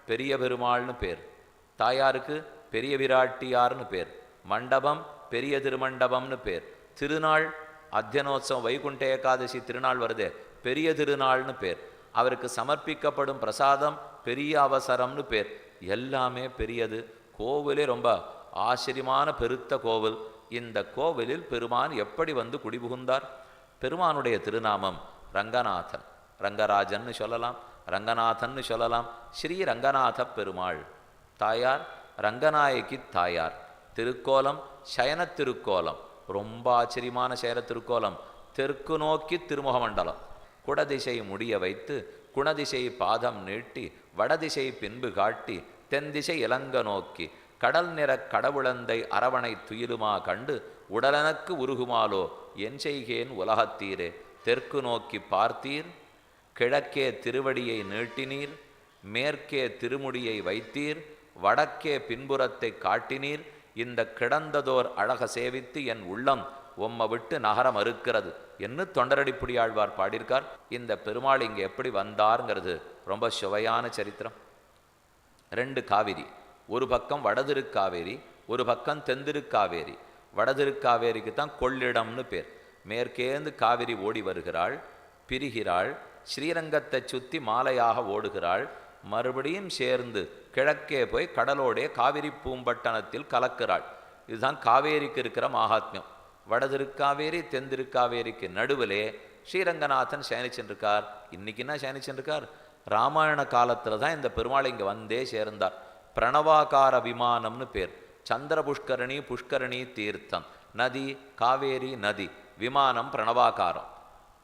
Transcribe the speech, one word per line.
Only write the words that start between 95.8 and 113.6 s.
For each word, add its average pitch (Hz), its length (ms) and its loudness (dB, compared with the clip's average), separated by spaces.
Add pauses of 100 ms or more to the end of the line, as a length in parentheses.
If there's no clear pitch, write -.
வடதிருக்காவேரி 139 1000 0
தென்திருக்காவேரிக்கு 123 1040 -2
நடுவிலே 107 520 2 (400)
ஸ்ரீரங்கநாதன் 143 840 0
சயனிச்சுருக்கார். 107 800 0 (260)
இன்னைக்கு 104 320 -10
என்ன 139 120 -6
சயனிச்சுருக்கார்? 135 680 -6 (420)
ராமாயண 147 600 4
காலத்துல 120 520 4
தான் 151 180 0
இந்த 135 140 0
பெருமாள் 127 400 2
இங்க 110 140 -2
வந்தே 110 400 -2
சேர்ந்தார். 107 500 -2 (360)
பிரணவாகார 143 920 6
விமானம்னு 120 680 0
பேர். 92 220 -2 (320)
சந்திர 143 380 0
புஷ்கரணி, 135 600 -2
புஷ்கரணி 127 580 -4 (140)
தீர்த்தம், 98 520 -4 (280)
நதி 127 300 0 (320)
காவேரி 131 640 2
நதி, 101 300 0 (300)
விமானம் 127 540 2
பிரணவாகாரம். 117 800 2 (540)